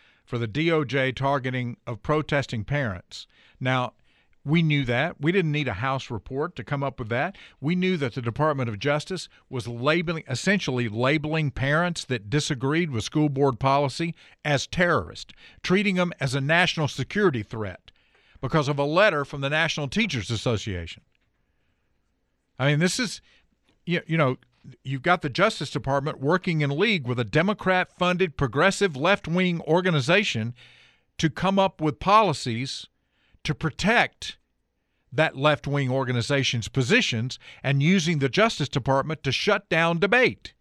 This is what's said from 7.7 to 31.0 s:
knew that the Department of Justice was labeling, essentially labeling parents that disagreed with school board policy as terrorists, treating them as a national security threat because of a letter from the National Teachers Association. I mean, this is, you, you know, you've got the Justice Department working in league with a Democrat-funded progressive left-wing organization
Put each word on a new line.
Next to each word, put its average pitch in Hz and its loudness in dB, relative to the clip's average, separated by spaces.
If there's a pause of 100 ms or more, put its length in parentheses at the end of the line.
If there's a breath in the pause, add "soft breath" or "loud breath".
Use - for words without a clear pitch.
knew 185 2
that 139 -2
the 127 -4
Department 135 0
of 101 -6
Justice 151 -2 (200 soft breath)
was 120 -8
labeling, 160 -2
essentially 127 0
labeling 147 0
parents 160 0
that 104 -6
disagreed 147 0
with 113 -2
school 151 2
board 139 2
policy 143 0 (280 loud breath)
as 143 0
terrorists, 160 -2 (280 loud breath)
treating 196 2
them 175 0
as 131 -2
a 139 -2
national 156 2
security 139 -2
threat 101 -10 (500 soft breath)
because 135 0
of 143 0
a 143 0
letter 160 4
from 139 -8
the 139 -2
National 151 0
Teachers 147 -2
Association. 101 -4 (1500)
I 127 0
mean, 147 4
this 175 2
is, 240 -4 (640 soft breath)
you, 170 -2
you 160 0
know, 135 2 (460)
you've 131 -6
got 175 2
the 147 -4
Justice 180 0
Department 139 -2
working 160 0
in 143 0
league 185 0
with 120 0
a 120 0
Democrat-funded 180 0
progressive 156 2
left-wing 175 0
organization 156 2 (640 soft breath)